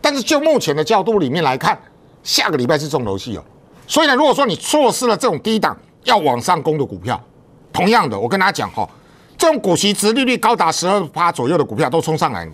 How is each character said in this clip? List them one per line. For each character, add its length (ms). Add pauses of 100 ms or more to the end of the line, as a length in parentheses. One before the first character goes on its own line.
但 140
是 60
就 180
目 180
前 180
的 80
角 200
度 160
里 100
面 140
来 140
看， 200 (460)
下 260
个 80
礼 80
拜 120
是 100
重 180
头 120
戏 200
哦。 60 (420)
所 180
以 40
呢， 80
如 80
果 100
说 120
你 100
错 360
失 160
了 80
这 120
种 140
低 180
档 180 (280)
要 120
往 240
上 220
攻 140
的 80
股 120
票， 240 (500)
同 180
样 200
的， 80
我 100
跟 120
大 60
家 60
讲 200
哈， 160 (500)
这 140
种 80
股 160
息 180
殖 200
利 120
率 120
高 180
达 160
十 160
二 200
趴 240
左 160
右 100
的 60
股 120
票 140
都 120
冲 160
上 140
来 140
了 80